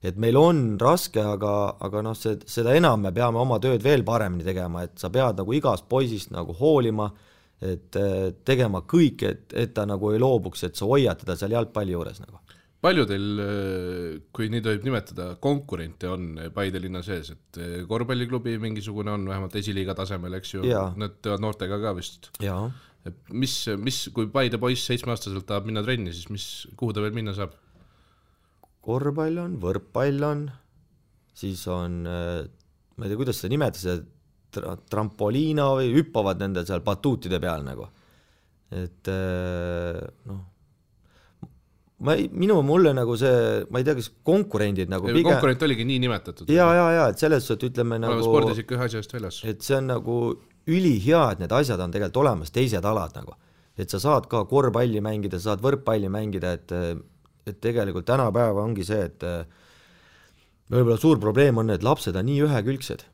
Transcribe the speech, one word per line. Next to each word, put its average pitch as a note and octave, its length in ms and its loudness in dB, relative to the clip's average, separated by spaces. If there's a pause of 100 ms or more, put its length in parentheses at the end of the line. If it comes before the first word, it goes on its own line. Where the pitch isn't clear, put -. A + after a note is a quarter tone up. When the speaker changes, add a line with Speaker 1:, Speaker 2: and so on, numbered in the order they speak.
(120)
Speaker 1:
et F#2+ 80 -8
meil A#2 160 4
on C#3+ 460 6
raske, B2+ 420 2
aga, G#2 300 0 (340)
aga G#2 160 -4
noh, A2 160 -4
see, A2 160 -2 (160)
seda A#2+ 240 2
enam B2 320 4
me F2 80 -4
peame A#2 240 2
oma A#2+ 240 2
tööd B2+ 240 2
veel C#3 160 4
paremini F#2+ 400 0
tegema, F2+ 400 -4
et - 160 -12
sa F#2 140 -6
pead A#2+ 260 0
nagu G2+ 160 -2
igast C3+ 320 0
poisist A#2 480 -2
nagu E2+ 240 -6
hoolima, A#2 480 4 (520)
et, F#2 400 -6
äh, F#2+ 300 0 (180)
tegema A#2+ 400 2
kõik, E3 400 4
et, - 300 -6
et A#2 180 -2
ta G#2 120 0
nagu G2+ 260 0
ei A2 80 2
loobuks, A2 460 0
et - 120 -8
sa G2+ 80 -2
hoiad B2 360 2
teda F2+ 160 -4
seal G2+ 180 -2
jalgpalli G#2 380 -2
juures - 280 -8
nagu. - 160 -20 (400)
Speaker 2:
Palju D#3+ 300 4
teil, G2+ 300 -2 (920)
kui A2 160 -4
nii A2+ 160 -2
tohib G#2+ 240 -2
nimetada, F2+ 460 -4 (100)
konkurente F#2+ 640 -4
on F2+ 300 -6 (180)
Paide F#2+ 240 -2
linna F2+ 240 -8
sees, E2 300 -8
et, - 240 -20 (320)
korvpalliklubi A#2+ 640 -2 (100)
mingisugune G#2 480 -6
on G2+ 160 -4
vähemalt F#2+ 320 -6
esiliiga G2 380 -4
tasemel, F#2 400 -6
eks - 160 -12
ju? G2 100 -6
Speaker 1:
Jaa. A2+ 220 0 (140)
Speaker 2:
Nad G#2 200 -6
teevad G2+ 240 -4
noortega G#2 400 -4
ka A2 140 -2
vist. - 320 -14 (140)
Speaker 1:
Jaa. G2 260 -4 (380)
Speaker 2:
Et - 280 -16
mis, B2+ 200 -2 (280)
mis, B2+ 140 -4 (180)
kui A2+ 160 -2
Paide B2 320 0
poiss B2 240 0
seitsmeaastaselt A2 640 -4
tahab G2+ 180 -2
minna G#2+ 160 -4
trenni, A2 320 -2
siis F2 160 -12
mis, G#2 140 -8 (340)
kuhu A2+ 160 -2
ta G#2+ 80 -2
veel G#2+ 140 -4
minna G#2 180 -4
saab? G2 220 -6 (1300)
Speaker 1:
Korvpall D3+ 560 -2
on, F3 160 -6
võrkpall A#2+ 640 0
on, D3 240 -2 (880)
siis F#2+ 320 -8
on, F2 400 -4
ma - 960 -8
ei G2+ 80 -4
tea, G#2 80 -4
kuidas B2+ 240 -4
seda G2 140 -2
nimetada, A2 260 -2
see F2+ 160 -2 (540)
tra-, F#2 220 -8 (140)
trampoliino C3+ 880 0
või B2+ 160 0
hüppavad G2 460 2
nende F#2+ 260 -2
seal F2+ 180 -2
batuutide G2 560 0
peal E2 260 -2
nagu. B1 220 -10 (840)
Et, F2+ 340 -8 (1200)
noh, G2 100 -8 (1700)
ma D3+ 120 4
ei, - 120 0
minu, F#3 360 4
mulle D#3 300 6
nagu A#2+ 240 0
see, A#2 540 4
ma B2+ 80 0
ei C3 60 2
tea, D3 100 2
kas A#2 140 -8 (140)
konkurendid G#2 640 2
nagu F#2+ 180 -2
Speaker 2:
Ei, A#2 80 4
Speaker 1:
pigem E3+ 160 6
Speaker 2:
konkurent C3 320 2
oligi A#2+ 240 0
nii C3 160 0
nimetatud. A2 480 -2
Speaker 1:
Jaa, F3 240 6
jaa, F3 120 6 (100)
jaa, B2+ 140 4
et D#3 120 0
selles D3 240 4
suhtes B2 240 -2
ütleme A#2 240 0
Speaker 2:
Oleme A#2 160 0
Speaker 1:
nagu A2+ 120 2
Speaker 2:
spordis A2+ 380 4
ikka B2 140 -4
ühe A#2+ 120 -2
asja A2 140 -6
eest - 140 -14
väljas. G2 320 -8
Speaker 1:
et G2+ 160 -6
see C#3 140 2
on C3+ 100 -2
nagu A#2 280 0 (520)
ülihea, D#3 540 4 (100)
et F2+ 100 -4
need E2+ 120 0
asjad B2 260 2
on F2 120 -4
tegelikult G#2 300 0
olemas, F2+ 300 0
teised A2 320 0
alad G#2 320 -2
nagu. - 200 -14 (420)
Et - 100 -6
sa F#2+ 140 -4
saad C#3 260 2
ka A2+ 160 0
korvpalli A#2+ 560 2
mängida, G2+ 380 -4
sa G#2 140 0
saad G2 100 -4
võrkpalli A2+ 480 0
mängida, G2 480 -4
et, - 140 -10 (760)
et G2+ 160 -10
tegelikult G2+ 420 0
tänapäeva A#2 560 2
ongi G#2+ 240 -2
see, G2+ 220 0
et, - 160 -10 (1500)
võib-olla A#2 300 4
suur D#3 240 6
probleem A#2 340 4
on, A2+ 160 2
et F2+ 120 -2
lapsed A#2+ 340 0
on G#2 80 0
nii C#3+ 180 2
ühekülgsed. C3 680 -2